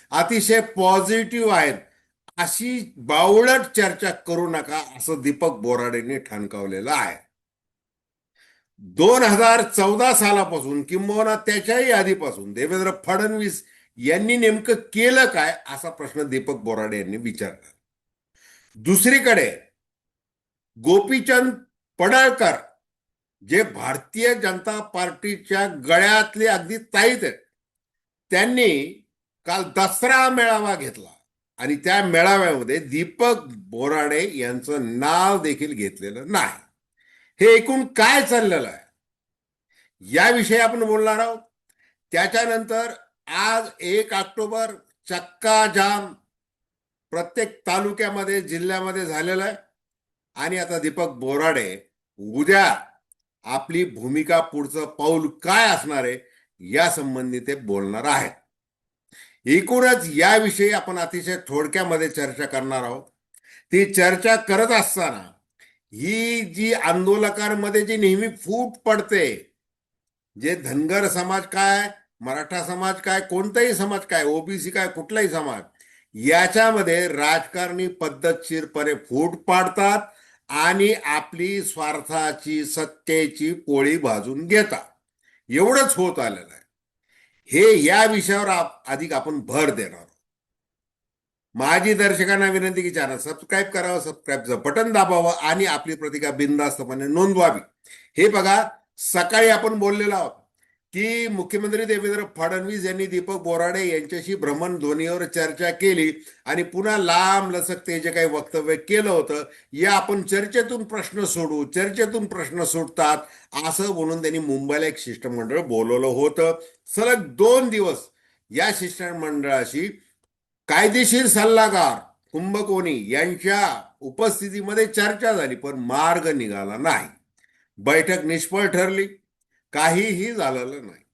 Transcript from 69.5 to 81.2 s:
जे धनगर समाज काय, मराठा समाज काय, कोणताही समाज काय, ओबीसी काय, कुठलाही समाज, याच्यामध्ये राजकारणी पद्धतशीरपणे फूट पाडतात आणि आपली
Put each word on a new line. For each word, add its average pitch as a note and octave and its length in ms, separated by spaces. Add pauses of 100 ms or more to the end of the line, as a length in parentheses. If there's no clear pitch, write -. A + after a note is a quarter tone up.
जे C#3 180
धनगर D#3 540
समाज F#3 380
काय, G3 440 (300)
मराठा D3+ 440
समाज F#3 360
काय, F#3+ 200
कोणताही G#3 540
समाज G3 260
काय, D#3+ 240
ओबीसी D#3+ 460
काय, F#3+ 180
कुठलाही G3 400
समाज, D3 340 (520)
याच्यामध्ये F3+ 920
राजकारणी E3 800
पद्धतशीरपणे D#3 1080
फूट D#3+ 420
पाडतात F#3+ 640 (500)
आणि F#3 440 (100)
आपली E3+ 580